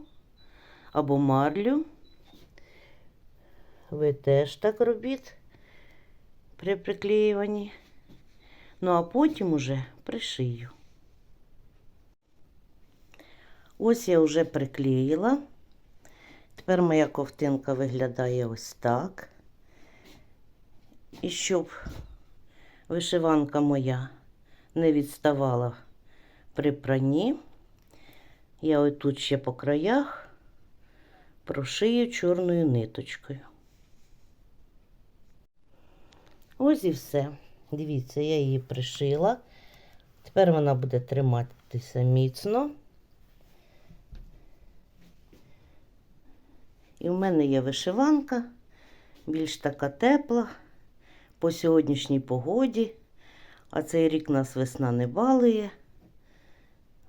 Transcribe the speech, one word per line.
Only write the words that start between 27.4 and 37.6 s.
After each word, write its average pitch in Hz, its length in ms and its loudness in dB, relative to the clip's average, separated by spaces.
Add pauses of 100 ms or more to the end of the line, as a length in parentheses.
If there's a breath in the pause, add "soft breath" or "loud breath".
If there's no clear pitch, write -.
я 156 180 2
отут 143 400 0
ще - 180 -2
по 127 160 -6
краях 170 760 -2 (1120 soft breath)
прошию 233 680 -2
чорною 175 560 0
ниточкою. 123 720 -4 (3250 soft breath)
Ось 294 260 2
і 180 80 0
все. 143 380 -4 (420 soft breath)